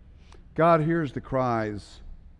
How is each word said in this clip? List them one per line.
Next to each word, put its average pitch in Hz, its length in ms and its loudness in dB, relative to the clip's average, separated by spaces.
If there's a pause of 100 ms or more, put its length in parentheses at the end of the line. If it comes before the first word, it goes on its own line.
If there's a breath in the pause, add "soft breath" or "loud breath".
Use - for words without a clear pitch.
(560 soft breath)
God 165 240 6
hears 160 320 -2
the 123 80 -8
cries 113 800 -4 (400)